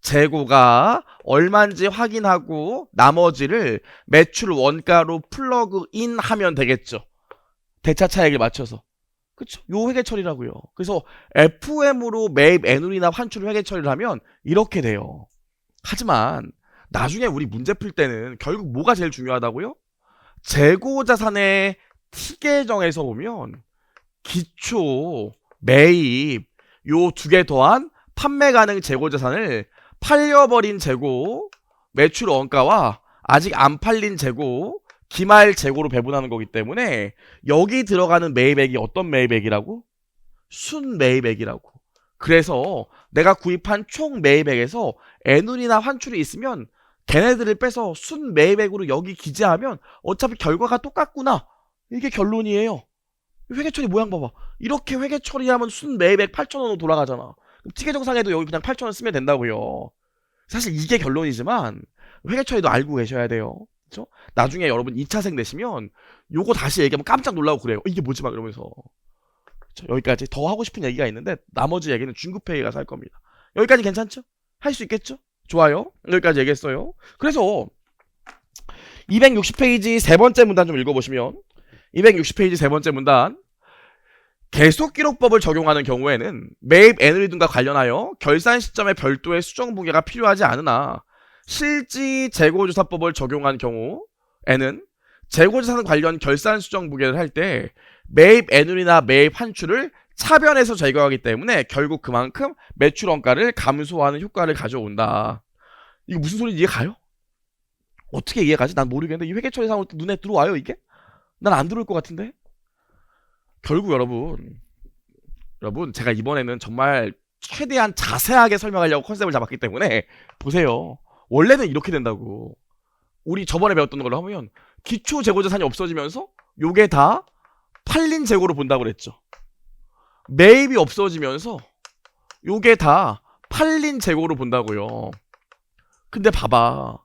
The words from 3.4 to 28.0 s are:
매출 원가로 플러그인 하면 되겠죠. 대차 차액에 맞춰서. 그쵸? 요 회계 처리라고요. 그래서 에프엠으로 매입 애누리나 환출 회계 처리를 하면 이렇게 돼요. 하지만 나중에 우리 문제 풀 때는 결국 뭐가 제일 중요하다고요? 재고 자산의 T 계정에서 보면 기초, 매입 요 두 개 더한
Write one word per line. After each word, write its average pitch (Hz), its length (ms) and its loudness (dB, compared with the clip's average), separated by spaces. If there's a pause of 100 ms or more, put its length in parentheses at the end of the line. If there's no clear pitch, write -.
매출 170 460 4
원가로 160 800 2
플러그인 233 880 -4
하면 202 360 -2
되겠죠. 127 500 -2 (760)
대차 160 260 2
차액에 160 300 2
맞춰서. 117 460 -4 (520)
그쵸? - 260 -18 (100)
요 220 180 -2
회계 254 140 -2
처리라고요. 165 480 -6 (240)
그래서 185 260 -4 (340)
에프엠으로 233 920 0
매입 151 360 4
애누리나 175 440 0
환출 208 380 -8
회계 214 140 -4
처리를 175 300 -6
하면 165 280 -6 (240)
이렇게 190 380 0
돼요. 107 460 -4 (560)
하지만 147 680 -2 (380)
나중에 156 360 -4
우리 147 200 -4
문제 123 280 -6
풀 208 180 -8
때는 123 480 -4
결국 175 320 -8
뭐가 165 240 0
제일 170 160 -4
중요하다고요? 127 640 -6 (680)
재고 190 600 2
자산의 202 720 0 (340)
T - 280 -16
계정에서 214 640 -2
보면 131 580 -10 (640)
기초, 156 1080 -6 (280)
매입 143 880 4 (420)
요 170 220 2
두 - 180 -12
개 180 160 6
더한 170 440 2 (260)